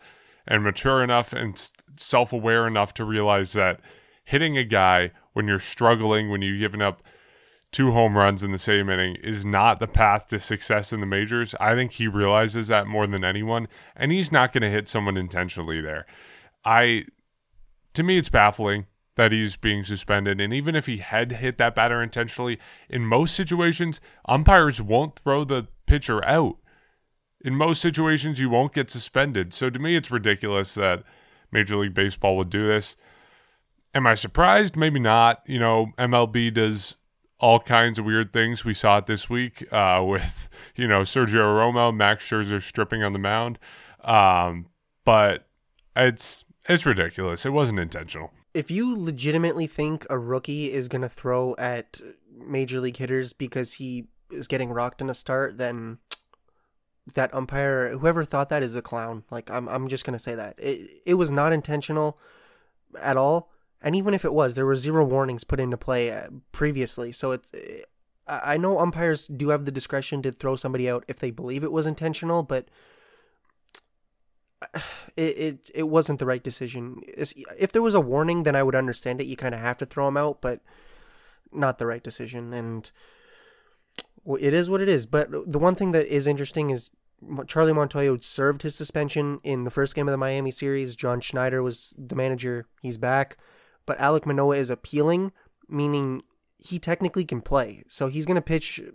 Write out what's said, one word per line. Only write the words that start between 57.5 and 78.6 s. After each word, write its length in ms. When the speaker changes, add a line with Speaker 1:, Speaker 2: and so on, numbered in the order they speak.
Speaker 2:
whoever 260
thought 260
that, 120
is 140
a 80
clown. 480
Like, 180
I'm, 180
I'm 200
just 180
gonna 140
say 160
that. 240
It, 460
it 100
was 160
not 220
intentional 640
at 180
all. 320
And 120
even 180
if 100
it 100
was, 200
there 140
were 80
zero 280
warnings 400
put 160
into 160
play, 360
uh, 160
previously. 600
So 200
it's, 200
uh, 300
I, 260
I 40
know 220
umpires 460
do 240
have 160
the 60
discretion 500
to 100
throw 240
somebody 320
out 200
if 100
they 140
believe 320
it 80
was 160
intentional, 560
but 240
<sighs> 140
it, 200
it, 360
it 100
wasn't 360
the 80
right 160
decision. 640
It's, 260
if 140
there 100
was 140
a 40
warning, 440
then 120
I 60